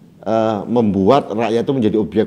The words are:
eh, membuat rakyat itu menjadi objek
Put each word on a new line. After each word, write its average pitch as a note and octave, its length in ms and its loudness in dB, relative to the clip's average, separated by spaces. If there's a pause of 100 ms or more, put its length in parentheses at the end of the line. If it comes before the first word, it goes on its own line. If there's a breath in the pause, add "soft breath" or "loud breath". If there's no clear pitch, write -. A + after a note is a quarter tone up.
(280)
eh, A2 400 0
membuat G#2 640 2
rakyat A2+ 320 -2
itu C#3 140 -2
menjadi G#2+ 240 0
objek G#2+ 260 -2